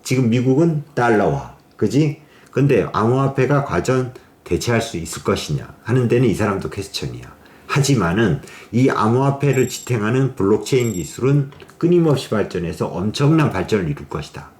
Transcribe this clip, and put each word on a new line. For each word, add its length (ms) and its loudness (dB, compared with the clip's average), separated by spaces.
지금 220 2
미국은 520 2
달러화, 600 0
그지? 420 0
근데 440 2
암호화폐가 720 0
과연 500 -2
대체할 380 -2
수 160 -8
있을 260 -10
것이냐 600 -4
하는 240 0
데는 200 4
이 60 2
사람도 380 -2
퀘스천이야. 600 -10
하지만은 720 2
이 180 4
암호화폐를 800 2
지탱하는 680 -2
블록체인 580 2
기술은 580 0
끊임없이 540 2
발전해서 560 -2
엄청난 640 0
발전을 360 -2
이룰 220 -8
것이다 400 -10